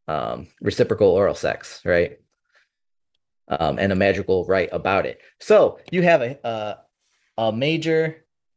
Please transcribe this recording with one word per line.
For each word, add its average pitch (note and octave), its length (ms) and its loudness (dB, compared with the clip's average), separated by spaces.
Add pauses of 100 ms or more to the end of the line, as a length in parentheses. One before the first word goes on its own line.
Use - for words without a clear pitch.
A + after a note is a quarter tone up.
Um, B1 400 -6 (140)
reciprocal G#2 480 2
oral F#2 260 2
sex, - 480 -6
right? F2 360 0 (1300)
Um, D2 300 -2
and G2 120 0
a F#2+ 60 0
magical F#2 480 0
rite F#2+ 260 0
about F2+ 340 -2
it. B1 140 -10 (200)
So F#3 400 4 (120)
you F3 120 0
have E3+ 180 4
a, B2+ 240 -6
a, G#2+ 320 -6 (600)
a A2+ 140 0
major D#3+ 720 -2 (340)